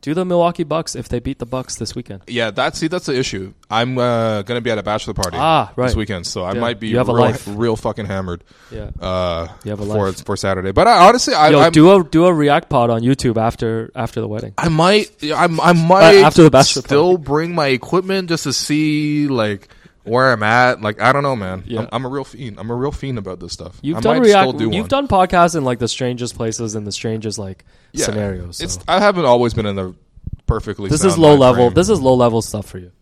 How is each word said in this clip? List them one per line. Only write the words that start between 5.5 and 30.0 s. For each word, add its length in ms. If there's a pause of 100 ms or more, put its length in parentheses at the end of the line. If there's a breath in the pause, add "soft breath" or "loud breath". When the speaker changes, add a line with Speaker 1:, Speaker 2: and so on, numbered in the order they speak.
Speaker 1:
right. 120
Speaker 2:
this 80
weekend, 320
so 160
I 100
Speaker 1:
Yeah. 60
Speaker 2:
might 200
be 100
Speaker 1:
You 100
have 100
a 40
Speaker 2:
real, 80
Speaker 1:
life. 280
Speaker 2:
real 260
fucking 300
hammered, 380 (280 soft breath)
Speaker 1:
Yeah. 200 (100)
Speaker 2:
uh, 460 (160)
Speaker 1:
You 80
have 80
a 60
Speaker 2:
for, 220
Speaker 1:
life. 160
Speaker 2:
for 140
Saturday. 360
But 140
I, 200
honestly, 260
I, 160
Speaker 1:
Yo, 100
Speaker 2:
I'm 120
Speaker 1:
do 200
a, 120
do 220
a 80
React 360
pod 220
on 100
YouTube 360
after, 580
after 260
the 60
wedding. 320
Speaker 2:
I 100
might, 400 (140)
I, 220
I 280
might 480
Speaker 1:
Uh, 60
after 160
the 80
bachelor 320
Speaker 2:
still 340
Speaker 1:
party. 60
Speaker 2:
bring 320
my 120
equipment 640
just 140
to 100
see, 720
like, 420 (340 soft breath)
where 280
I'm 120
at. 400
Like, 180
I 120
don't 100
know, 120
man. 300
Speaker 1:
Yeah. 140
Speaker 2:
I'm, 120
I'm 140
a 40
real 160
fiend. 340
I'm 100
a 60
real 160
fiend 260
about 220
this 140
stuff. 280
Speaker 1:
You've 160
Speaker 2:
I 40
Speaker 1:
done 180
Speaker 2:
might 80
Speaker 1:
React, 220
Speaker 2:
still 100
do 60
Speaker 1:
you've 180
Speaker 2:
one. 40
Speaker 1:
done 200
podcasts 480
in, 80
like, 160
the 80
strangest 480
places 400
and 100
the 60
strangest, 480
like, 260 (260)
Speaker 2:
Yeah. 140
Speaker 1:
scenarios, 560
Speaker 2:
It's, 140
Speaker 1:
so. 120
Speaker 2:
I 120
haven't 260
always 300
been 100
in 100
the 200 (500)